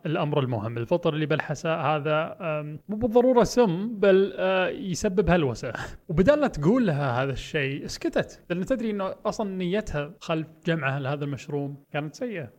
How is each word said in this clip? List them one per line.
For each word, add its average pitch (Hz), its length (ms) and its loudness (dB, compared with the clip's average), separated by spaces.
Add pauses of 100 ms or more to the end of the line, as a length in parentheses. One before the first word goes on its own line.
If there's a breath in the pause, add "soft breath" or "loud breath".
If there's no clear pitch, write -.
الأمر 151 340 0
المهم، 120 380 -2
الفطر 165 360 0
اللي 151 120 0
بالحساء 160 540 -2
هذا، 151 600 0
آم، 151 380 -6 (100)
مو 208 60 -4
بالضرورة 240 480 4
سم، 208 560 2
بل، 196 380 6
آه، 185 320 0
يسبب 185 600 -2
هلوسة. 147 440 2 (180)
<laughs> - 180 -16
وبدال 196 320 6
لا 262 60 4
تقول 208 400 2
لها 135 360 0
هذا 139 80 -2
الشيء، 139 560 -4
سكتت، - 640 -4
لأن 180 160 -2
تدري 226 260 -2
إنه 196 240 -4 (100)
أصلًا 202 320 -4
نيتها 175 640 -2
خلف 160 280 -4 (180)
جمعها 143 340 0
لهذا 143 260 -4
المشروم 143 280 -8 (380)
كانت 151 240 -6
سيئة. 190 440 -8